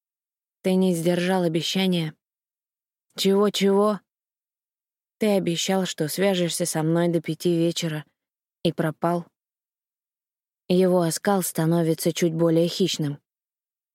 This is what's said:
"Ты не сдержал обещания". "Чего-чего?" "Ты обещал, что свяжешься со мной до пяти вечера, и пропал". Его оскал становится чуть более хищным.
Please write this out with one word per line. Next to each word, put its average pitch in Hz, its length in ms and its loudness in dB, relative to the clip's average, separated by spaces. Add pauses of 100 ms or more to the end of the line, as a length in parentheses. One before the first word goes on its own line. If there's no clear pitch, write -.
(600)
"Ты 185 140 0
не 185 200 2
сдержал 175 480 0
обещания". 170 720 -2 (1000)
"Чего-чего?" 196 840 2 (1200)
"Ты 208 180 2
обещал, 180 480 0
что 156 220 -6
свяжешься 180 580 -2
со 160 180 -4
мной 170 260 2
до 165 120 0
пяти 170 360 -2
вечера, 165 480 -2 (580)
и 165 80 0
пропал". 170 540 -2 (1400)
Его 180 340 4
оскал 180 420 0
становится 165 680 0
чуть 165 200 -2
более 165 340 2
хищным. 156 520 -4 (760)